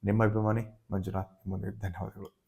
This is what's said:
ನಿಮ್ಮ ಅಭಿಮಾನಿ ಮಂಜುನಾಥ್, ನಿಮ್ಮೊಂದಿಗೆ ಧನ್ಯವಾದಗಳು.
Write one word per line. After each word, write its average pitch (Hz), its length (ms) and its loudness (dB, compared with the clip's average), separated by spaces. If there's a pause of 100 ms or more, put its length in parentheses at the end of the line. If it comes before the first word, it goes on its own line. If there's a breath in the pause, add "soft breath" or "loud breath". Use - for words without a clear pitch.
ನಿಮ್ಮ 104 200 4
ಅಭಿಮಾನಿ 110 380 4 (320)
ಮಂಜುನಾಥ್, 95 400 -2
ನಿಮ್ಮೊಂದಿಗೆ 95 460 -8
ಧನ್ಯವಾದಗಳು. 98 540 -8 (140)